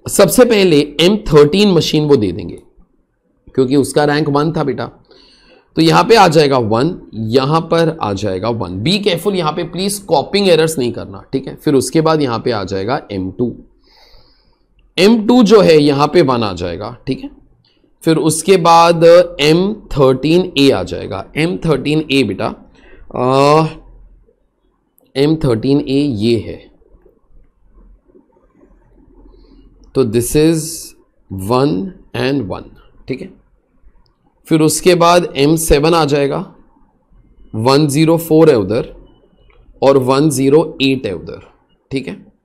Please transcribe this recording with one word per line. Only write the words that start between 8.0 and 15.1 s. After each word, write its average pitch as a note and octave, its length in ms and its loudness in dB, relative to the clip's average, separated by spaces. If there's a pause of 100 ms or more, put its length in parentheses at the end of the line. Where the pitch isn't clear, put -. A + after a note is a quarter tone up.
आ G#2 100 -4
जाएगा G2 360 -6
वन। G2 360 -6
Be F#3 200 -2
careful, G3+ 300 -2
यहां D#3+ 180 -4
पे D#3 100 -8
प्लीज F#3+ 360 -8
कॉपिंग F#3 500 -2
एरर्स D#3+ 300 2
नहीं A#2+ 140 -4
करना, G2 300 -16 (100)
ठीक C3 140 -6
है। C#3+ 80 -14
फिर D3 200 -2
उसके C3+ 260 0
बाद D#3 220 0
यहां A#2+ 160 -4
पे A#2+ 120 -4
आ G#2 140 -6
जाएगा G2 360 -6 (120)
एम F#2+ 180 -8
टू, A2+ 260 -8 (1400)
एम G#3 280 2